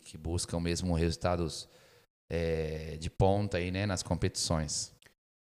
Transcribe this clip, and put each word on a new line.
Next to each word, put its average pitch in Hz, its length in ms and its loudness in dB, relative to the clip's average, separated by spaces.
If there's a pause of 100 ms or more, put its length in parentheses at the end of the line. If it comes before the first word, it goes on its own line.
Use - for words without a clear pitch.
que - 120 -16
buscam 85 420 -2
mesmo 85 360 2
resultados, 85 760 0 (600)
é, 80 680 -2
de 80 140 -4
ponta 98 460 2
aí, 87 120 0
né, 92 160 0
nas 95 160 0
competições. - 880 0 (640)